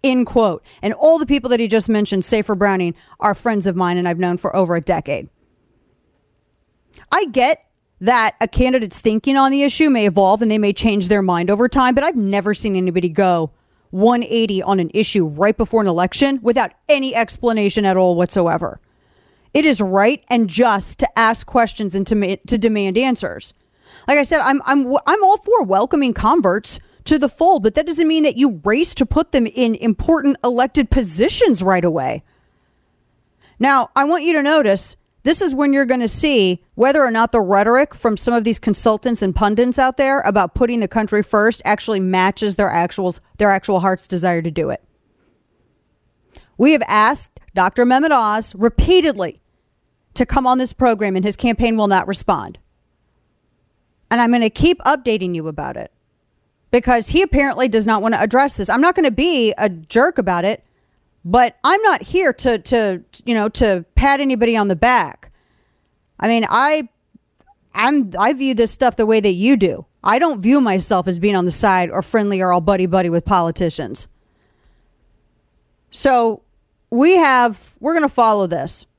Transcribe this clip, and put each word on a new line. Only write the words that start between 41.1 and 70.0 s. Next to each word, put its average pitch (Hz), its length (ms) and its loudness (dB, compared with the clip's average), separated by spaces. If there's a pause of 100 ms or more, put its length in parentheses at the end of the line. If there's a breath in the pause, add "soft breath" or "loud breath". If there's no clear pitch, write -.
first 214 420 0
actually 208 340 -2
matches 185 580 0
their 202 120 0
actuals, 175 520 -4 (180)
their 208 120 4
actual 190 300 0
heart's 185 260 -2
desire 175 360 -2
to 165 80 -6
do 151 180 -4
it. - 160 -8 (1700 soft breath)
We 277 140 4
have 262 140 2
asked 220 540 0 (140)
Doctor 190 320 0
Mehmet 269 240 2
Oz 220 440 0
repeatedly 226 880 0 (720)
to 247 140 -2
come 262 200 -2
on 254 120 2
this 254 160 -4
program, 214 420 0
and 185 80 -2
his 208 120 -2
campaign 233 420 -2
will 208 100 0
not 190 180 0
respond. 175 520 -4 (1500)
And 233 100 2
I'm 233 100 4
gonna 233 200 2
keep 349 300 2
updating 220 540 -2
you 160 140 -6
about 147 300 -10
it - 120 -14 (800)
because 240 380 2
he 349 140 2
apparently 269 440 0
does 214 200 0
not 220 160 2
wanna 226 180 0
address 254 380 0
this. - 100 -4
I'm 247 140 0
not 359 120 4
gonna 302 160 2
be 247 460 0
a 208 140 0
jerk 233 480 0
about 180 260 -2
it, 208 180 -2 (640)
but 233 380 2
I'm 381 160 2
not 392 220 2
here 339 320 0
to, 233 240 -2
to, 202 440 -2 (220)
you 240 80 -2
know, 214 160 0
to 196 460 0
pat 277 260 2
anybody 233 380 0
on 202 100 0
the 185 80 0
back. 226 560 0 (880)
I 214 80 -2
mean, 226 220 0
I, 277 400 0 (840)
I'm, 233 460 0
I 233 160 2
view 262 180 -2
this 226 200 0
stuff 247 240 0
the 220 100 0
way 220 140 2
that 202 120 0
you 220 240 2
do. 190 300 -2 (160)